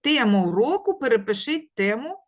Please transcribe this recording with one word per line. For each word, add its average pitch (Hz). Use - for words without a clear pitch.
Тема 226
уроку, 247
перепишіть 226
тему 233